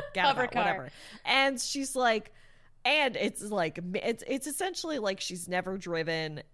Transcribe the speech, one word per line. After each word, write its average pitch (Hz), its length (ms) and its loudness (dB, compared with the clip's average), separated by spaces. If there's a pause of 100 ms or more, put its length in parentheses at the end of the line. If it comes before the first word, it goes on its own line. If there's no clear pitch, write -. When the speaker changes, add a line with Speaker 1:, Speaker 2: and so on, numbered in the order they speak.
Speaker 1:
<laughs> - 100 -12
Speaker 2:
gadabout, 185 80 2
Speaker 1:
Hover 254 260 4
car. 240 140 0
Speaker 2:
whatever. 151 280 0 (340)
And 269 340 4
she's 269 380 -2
like, 226 340 4 (540)
and 269 320 4
it's - 260 -2
like, 190 360 -2
m-, 180 180 -6
it's, 233 300 -2
it's 269 200 -2
essentially 330 520 -4
like 196 200 -2
she's 180 300 -8
never 185 300 -2
driven 160 640 -2 (120)